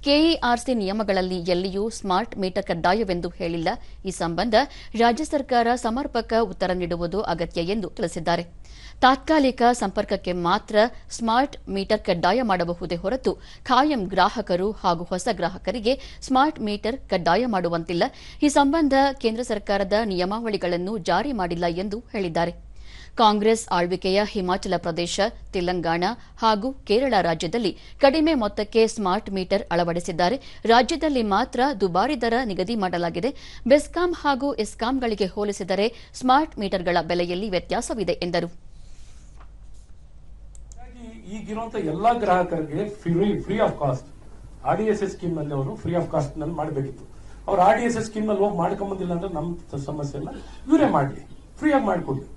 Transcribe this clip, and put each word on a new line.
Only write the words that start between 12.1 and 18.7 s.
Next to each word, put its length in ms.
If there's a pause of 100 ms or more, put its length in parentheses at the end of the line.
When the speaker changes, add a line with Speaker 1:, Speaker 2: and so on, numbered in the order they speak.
Speaker 1:
ಮಾಡಬಹುದೇ 520
ಹೊರತು 400 (280)
ಖಾಯಂ 420
ಗ್ರಾಹಕರು 680
ಹಾಗೂ 340
ಹೊಸ 280
ಗ್ರಾಹಕರಿಗೆ 880
ಸ್ಮಾರ್ಟ್ 400
ಮೀಟರ್ 500
ಕಡ್ಡಾಯ 360
ಮಾಡುವಂತಿಲ್ಲ. 580 (380)
ಈ 60
ಸಂಬಂಧ 440 (200)